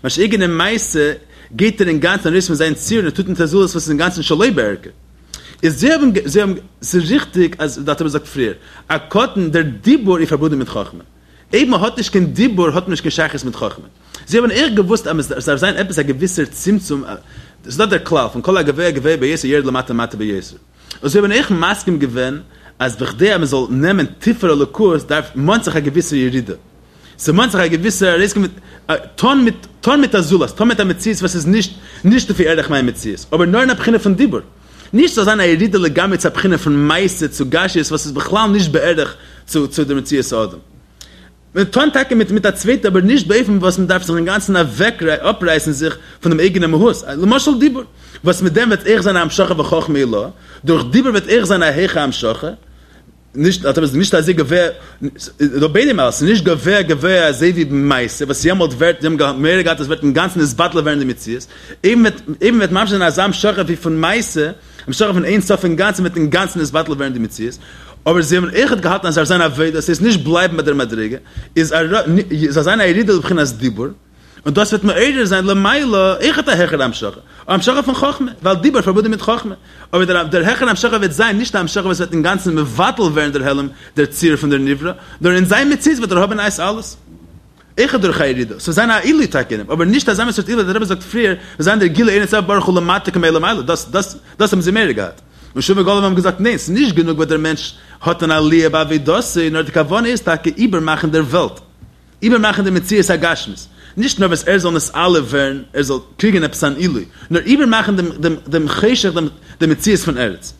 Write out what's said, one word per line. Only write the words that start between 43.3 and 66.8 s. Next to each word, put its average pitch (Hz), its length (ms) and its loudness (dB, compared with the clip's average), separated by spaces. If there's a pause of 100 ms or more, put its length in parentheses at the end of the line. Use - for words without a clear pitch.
וואס 180 200 2
מען 185 100 0
דארף 185 160 0
זיך 170 120 -2
אין 170 100 0
גאנצן 190 300 0
אוועקרei-, 165 720 0
אפרייסן 160 420 0
זיך 147 260 -4 (220)
פון 170 120 0
דעם 160 80 2
אייגענעם 175 320 2
הויז. 190 320 2
אה, 139 120 -10
למשל 247 440 2
דיבור. 262 240 2 (400)
וואס 175 180 2
מיט 175 120 0
דעם 233 140 2
וועט 202 200 0
ער 208 140 4
זיין, 185 160 2
המשכה 175 400 0
וחכמה 156 420 0
אלוה. 117 300 -2 (360)
דורך 151 260 2
דיבור 254 200 2
וועט 202 160 0
ער 214 180 2
זיין, 175 180 2
א - 20 2
הכה 160 380 0
המשכה. 117 460 -4 (840)
נישט, 175 260 0
דאס 180 160 0
איז 143 180 0
נישט, 190 200 2
אז 156 140 2
איך 175 80 2
געווער, 165 320 2 (720)
דא 143 260 2
ביי 208 180 2
דעם 240 140 2
אלעס, 127 220 0
נישט 185 220 2
געווער, 180 380 2
געווער, 165 420 2
אז 143 200 0
איך 175 120 4
ווי 165 140 0
מעשה, 139 560 0
וואס 135 200 -4
יעמאלט 170 280 2
ווערט, 165 280 0
דעם 160 160 0
גע-, 139 200 2
מער 170 240 2
געהאט, 165 160 0
דאס 139 100 -6
ווערט 156 160 -4
אין 143 100 2
גאנצן 180 260 0
דאס 143 140 0
באטל 170 240 0
ווערן 147 220 0
די 135 60 -2
מציאות. 120 420 -8 (360)
עבן 233 180 4
וועט, 214 200 2 (200)
עבן 233 160 4
וועט 190 140 2
מענטשן 190 380 2
זאגן, 180 160 0
המשכה 202 360 0
ווי 170 140 -2
פון 160 260 -4
מעשה, 165 500 -2 (360)
המשכה 196 260 0
פון 175 120 0
אין 190 160 2
סוף, 190 240 0
אין 165 100 0
גאנצן, 196 280 0
מיט 175 100 -2
דעם 160 140 0
גאנצן 175 320 -2
דאס 143 120 -4
באטל 156 200 -2